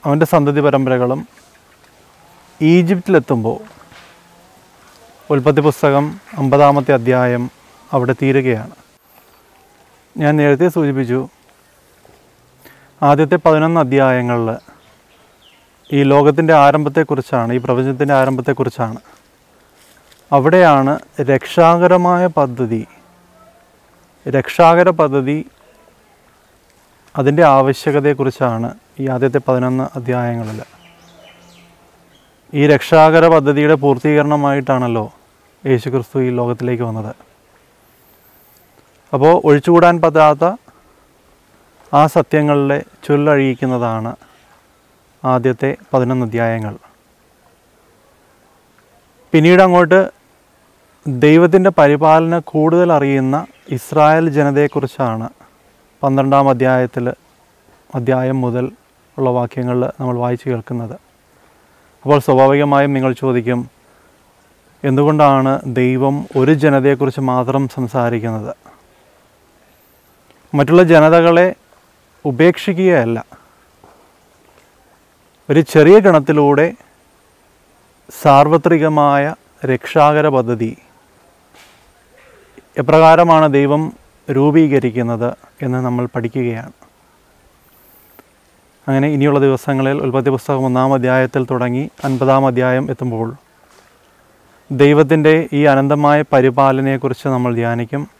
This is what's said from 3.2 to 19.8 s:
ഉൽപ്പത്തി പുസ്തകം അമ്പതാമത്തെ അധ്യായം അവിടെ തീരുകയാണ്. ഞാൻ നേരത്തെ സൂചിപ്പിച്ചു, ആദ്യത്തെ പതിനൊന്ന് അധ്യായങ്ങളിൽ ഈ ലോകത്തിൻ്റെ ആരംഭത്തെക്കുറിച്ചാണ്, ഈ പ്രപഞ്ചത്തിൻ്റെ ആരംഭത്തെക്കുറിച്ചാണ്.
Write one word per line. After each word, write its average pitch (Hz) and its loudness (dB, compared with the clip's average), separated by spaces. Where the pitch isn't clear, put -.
ഉൽപ്പത്തി 143 0
പുസ്തകം 143 0
അമ്പതാമത്തെ 143 2
അധ്യായം 123 -2
അവിടെ 123 -2
തീരുകയാണ്. 131 -2
ഞാൻ 151 2
നേരത്തെ 147 2
സൂചിപ്പിച്ചു, 135 -2
ആദ്യത്തെ 147 2
പതിനൊന്ന് 160 2
അധ്യായങ്ങളിൽ 123 0
ഈ 143 0
ലോകത്തിൻ്റെ 151 4
ആരംഭത്തെക്കുറിച്ചാണ്, 143 0
ഈ 123 -4
പ്രപഞ്ചത്തിൻ്റെ 135 -2
ആരംഭത്തെക്കുറിച്ചാണ്. 127 -4